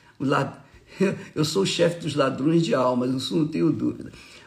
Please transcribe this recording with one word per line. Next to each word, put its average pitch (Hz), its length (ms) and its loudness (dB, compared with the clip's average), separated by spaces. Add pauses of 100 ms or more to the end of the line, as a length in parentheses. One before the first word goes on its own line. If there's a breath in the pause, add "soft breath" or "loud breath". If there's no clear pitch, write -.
(200 loud breath)
O - 40 -2
lad-, 139 320 0 (380 soft breath)
<laughs> - 400 -2
eu 156 100 0
sou 190 180 0
o 185 40 0
chefe 170 340 0
dos 147 140 -6
ladrões 139 480 2
de 165 120 0
almas, 127 380 2
isso 131 220 -4
não 156 140 2
tenho 165 240 2
dúvida. 120 400 -4 (340 loud breath)